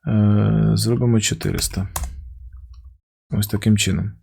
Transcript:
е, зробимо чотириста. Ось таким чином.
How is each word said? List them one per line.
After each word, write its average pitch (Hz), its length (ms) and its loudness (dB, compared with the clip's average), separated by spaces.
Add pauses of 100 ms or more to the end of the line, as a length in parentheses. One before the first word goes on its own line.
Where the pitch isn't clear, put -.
е, 107 640 4
зробимо 117 460 2
чотириста. - 680 -4 (1400)
Ось 104 180 -2
таким 107 300 2
чином. 95 340 0 (120)